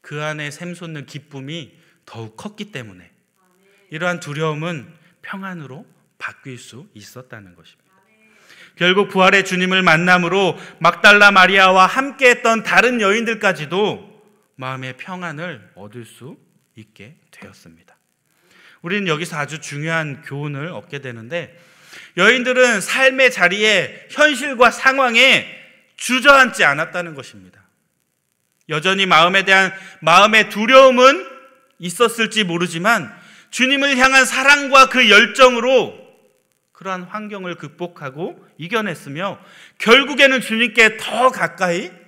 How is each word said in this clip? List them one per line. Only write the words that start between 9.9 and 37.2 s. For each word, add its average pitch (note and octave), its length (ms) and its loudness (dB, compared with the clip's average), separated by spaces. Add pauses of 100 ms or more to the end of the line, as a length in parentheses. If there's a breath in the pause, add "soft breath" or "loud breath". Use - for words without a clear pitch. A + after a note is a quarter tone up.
막달라 G3+ 500 6
마리아와 F#3 560 4
함께했던 A#3+ 760 0
다른 A3 360 0
여인들까지도 G3 1120 -4 (440)
마음의 C3 400 -14
평안을 E3 800 -14
얻을 G#2 280 -20
수 C3+ 320 -20 (380)
있게 A2 420 -20 (140)
되었습니다. - 680 -20 (840 soft breath)
우리는 G3 240 -6
여기서 D#3+ 320 -6
아주 D3 220 -10
중요한 D3+ 640 -8
교훈을 C#3+ 460 -12
얻게 C#3+ 300 -16
되는데, C3 600 -14 (580 loud breath)
여인들은 A#3+ 640 2
삶의 C4 500 0
자리에, G3 800 -2
현실과 C4+ 600 0
상황에 B3+ 760 2 (500)
주저앉지 B3+ 680 2
않았다는 E3 500 -4
것입니다. G2 480 -20 (1040)
여전히 F#3 380 -2
마음에 F3+ 380 4
대한, F#3+ 280 2 (280 loud breath)
마음의 G3+ 500 4
두려움은 C4 800 4 (500)
있었을지 A3 680 -2
모르지만 E3+ 720 -4 (360 loud breath)
주님을 C4+ 460 -2
향한 C4 280 4
사랑과 C4+ 640 4
그 A#3+ 220 2
열정으로 A3+ 960 4 (680)
그러한 F3+ 320 -12
환경을 G3+ 500 -12